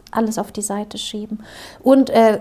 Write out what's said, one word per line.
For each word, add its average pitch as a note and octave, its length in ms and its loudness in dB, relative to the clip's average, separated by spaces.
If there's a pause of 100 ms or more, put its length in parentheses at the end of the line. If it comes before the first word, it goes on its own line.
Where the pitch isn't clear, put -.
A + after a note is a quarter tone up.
alles A3 300 -4
auf - 120 -10
die G#3 120 -10
Seite G#3 340 -10
schieben. G#3+ 460 -12 (400)
Und, C4 260 4
äh, A3 320 4